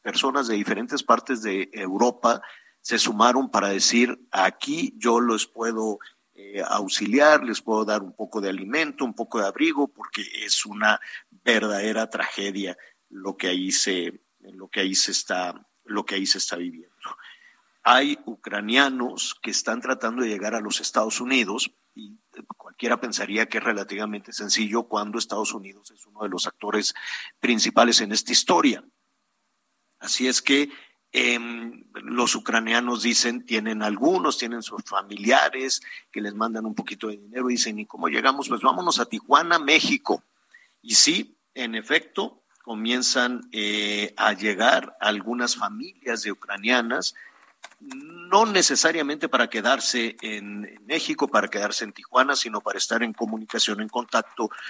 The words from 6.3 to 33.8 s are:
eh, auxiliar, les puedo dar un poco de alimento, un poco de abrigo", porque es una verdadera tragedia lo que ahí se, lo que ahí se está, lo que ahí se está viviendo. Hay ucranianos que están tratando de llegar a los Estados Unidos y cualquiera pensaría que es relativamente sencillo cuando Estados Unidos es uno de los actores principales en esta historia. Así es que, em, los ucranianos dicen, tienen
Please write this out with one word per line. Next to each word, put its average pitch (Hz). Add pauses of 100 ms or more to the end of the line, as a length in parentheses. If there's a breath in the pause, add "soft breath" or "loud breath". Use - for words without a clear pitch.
eh, 101
auxiliar, 110
les 113
puedo 107
dar 107
un 95
poco 104
de 98
alimento, 131
un 113
poco 117
de 98
abrigo", 143
porque - (200)
es -
una 107 (440 loud breath)
verdadera 107
tragedia 98 (340 soft breath)
lo 95
que 95
ahí 92
se, 90 (180)
lo 95
que -
ahí 95
se -
está, 90 (160)
lo 107
que 101
ahí 95
se 98
está -
viviendo. 87 (960 loud breath)
Hay 143
ucranianos 120
que 110
están 117
tratando 123
de 113
llegar 104
a 110
los 107
Estados -
Unidos 123 (220)
y - (400)
cualquiera -
pensaría 107
que 110
es 107
relativamente 104
sencillo 107
cuando 104
Estados 107
Unidos 98
es -
uno 104
de 104
los 87
actores 104 (460 loud breath)
principales 117
en 104
esta -
historia. 147 (1160)
Así 127
es 127
que, 143 (420 loud breath)
em, 117 (100)
los 120
ucranianos 117
dicen, 120
tienen 107